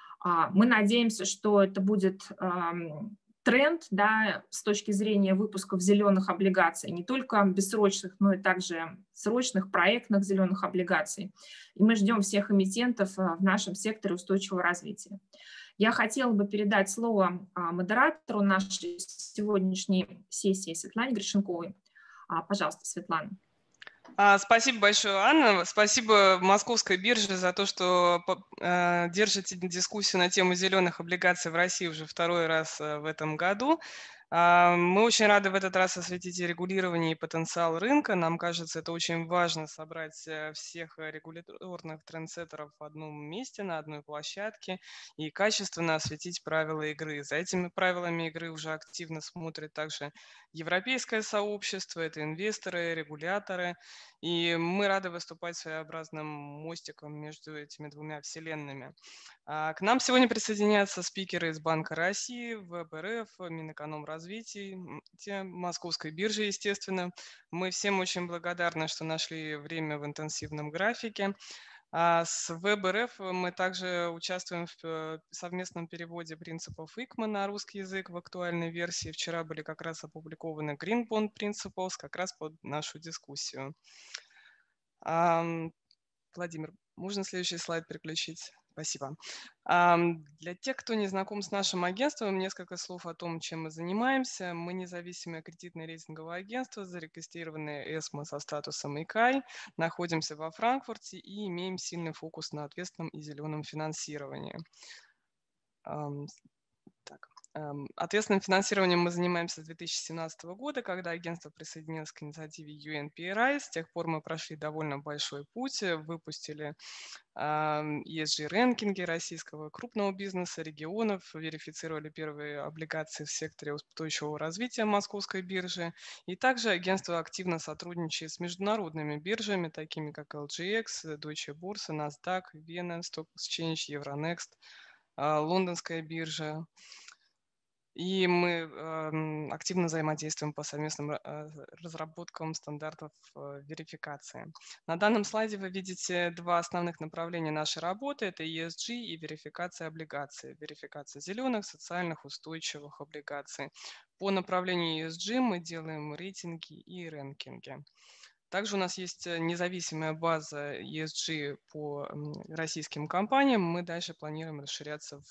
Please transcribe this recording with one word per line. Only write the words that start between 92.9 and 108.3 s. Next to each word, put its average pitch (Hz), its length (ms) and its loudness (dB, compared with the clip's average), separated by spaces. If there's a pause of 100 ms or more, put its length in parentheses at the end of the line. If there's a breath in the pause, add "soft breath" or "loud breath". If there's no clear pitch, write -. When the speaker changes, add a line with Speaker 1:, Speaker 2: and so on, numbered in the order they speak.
Speaker 2:
о 165 80 -10
том, 165 260 -6
чем 160 220 -8
мы 160 80 -8
занимаемся. 196 800 -2
Мы 170 220 -6
независимое 175 640 -10
кредитное 165 460 -14
рейтинговое 160 540 -12
агентство, 220 440 -8
зарегистрированное 160 1160 -8
эсма 147 280 -8
со 143 120 -8
статусом 147 640 -6
ИКАЙ. 240 380 2 (380 loud breath)
Находимся 165 580 -2
во 160 140 -8
Франкфурте 233 640 -2
и 202 300 -10
имеем 180 320 -4
сильный 170 340 -6
фокус 160 400 -12
на 147 120 -6
ответственном 170 440 -10
и 156 140 -14
зелёном 151 420 -6
финансировании. 147 920 -8 (1300 soft breath)
Ам, 147 440 -8
с-, - 140 -20 (640)
так. - 240 -20 (260)
Эм, 143 420 -8
ответственным 202 460 2